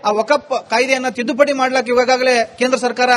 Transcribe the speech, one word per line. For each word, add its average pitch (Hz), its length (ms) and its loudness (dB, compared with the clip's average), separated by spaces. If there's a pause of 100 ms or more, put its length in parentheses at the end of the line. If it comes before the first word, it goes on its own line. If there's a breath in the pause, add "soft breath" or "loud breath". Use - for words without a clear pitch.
ಆ 208 60 0
ವಕಫ್ 254 580 -2
ಕಾಯ್ದೆಯನ್ನ 254 400 0
ತಿದ್ದುಪಡಿ 269 440 0
ಮಾಡ್ಲಾಕ 262 360 -2
ಈಗಾಗಲೇ 247 720 0
ಕೇಂದ್ರ 254 180 0
ಸರ್ಕಾರ 247 400 -2